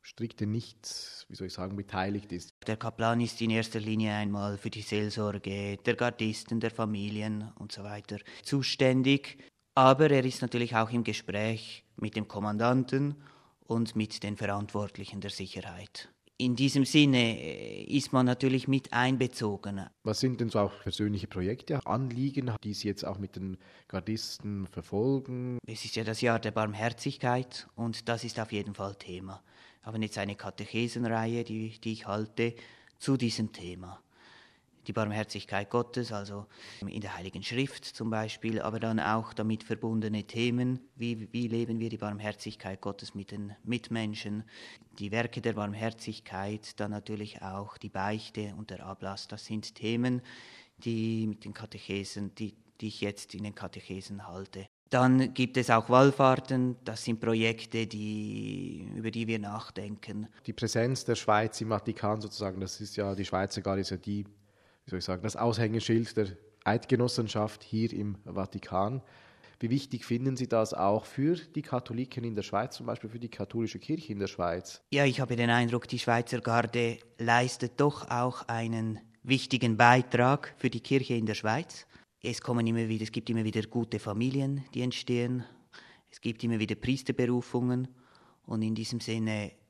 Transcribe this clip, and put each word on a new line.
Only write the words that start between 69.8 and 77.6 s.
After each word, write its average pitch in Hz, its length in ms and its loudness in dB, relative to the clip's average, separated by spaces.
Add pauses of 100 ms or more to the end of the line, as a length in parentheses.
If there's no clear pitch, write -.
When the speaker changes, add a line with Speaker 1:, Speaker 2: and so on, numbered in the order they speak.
Speaker 1:
finden 127 320 0
Sie 127 100 -2
das 110 280 2
auch 101 300 4
für 156 320 0
die - 260 -8
Katholiken 123 600 -4
in 113 120 -4
der 104 80 -2
Schweiz, 107 320 -2
zum 123 100 -10
Beispiel 110 240 -6
für 117 100 -12
die 120 100 -8
katholische 107 500 -4
Kirche 110 340 -4
in 101 60 -6
der 98 80 0
Schweiz? 87 640 -2
Speaker 2:
Ja, 143 140 4
ich 131 140 4
habe 127 160 0
den 120 140 4
Eindruck, 120 380 4
die 127 100 -4
Schweizer 120 420 2
Garde 117 600 2 (180)
leistet 120 640 4